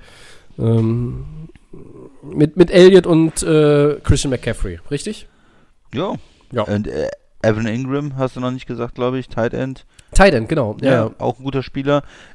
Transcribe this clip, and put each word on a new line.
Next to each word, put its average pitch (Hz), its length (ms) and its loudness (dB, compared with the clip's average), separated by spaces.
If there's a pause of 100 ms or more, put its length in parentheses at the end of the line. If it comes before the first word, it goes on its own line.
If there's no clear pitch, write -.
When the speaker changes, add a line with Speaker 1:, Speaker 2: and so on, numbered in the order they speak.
(580)
Speaker 1:
Ähm, 120 680 0 (1000)
mit, 147 340 0
mit 175 140 0
Elliott 185 360 8
und, 160 360 2
äh, 147 600 4
Christian 143 280 2
McCaffrey, 107 480 -4 (120)
richtig? 208 360 -8 (680)
Speaker 2:
Ja. 180 220 -6 (380)
Speaker 1:
Ja. 113 100 -2
Speaker 2:
Und, 104 240 -2
äh, 71 220 -4 (340)
Evan 110 240 0
Ingram 131 500 -4
hast 131 200 -4
du 131 40 -10
noch 127 100 -4
nicht 127 160 -10
gesagt, 120 280 -8
glaub 127 200 -2
ich, 131 140 -8
Tight 117 260 -2
End. 131 300 -8 (280)
Speaker 1:
Tight 190 220 6
End, 113 140 -2
genau. 123 320 -2
Ja, 240 100 -2
Speaker 2:
Ja, 110 160 4
Speaker 1:
ja. 110 120 -6
Speaker 2:
auch 120 200 -4
ein 127 60 -18
guter 135 180 -4
Spieler. 143 400 -2 (320)